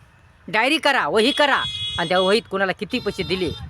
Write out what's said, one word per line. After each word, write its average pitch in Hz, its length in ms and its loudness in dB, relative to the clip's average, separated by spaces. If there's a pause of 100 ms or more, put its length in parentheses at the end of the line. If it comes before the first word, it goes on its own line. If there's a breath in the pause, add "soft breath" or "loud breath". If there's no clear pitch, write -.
(480)
डायरी 240 300 2
करा, 247 300 2
वही 220 240 4
करा 269 300 2 (380)
आणि 170 100 -2
त्या 180 100 2
वहीत 190 220 2 (100)
कोणाला 190 200 -2
किती 208 280 -4
पैसे 196 240 -4
दिले 170 260 -2 (200)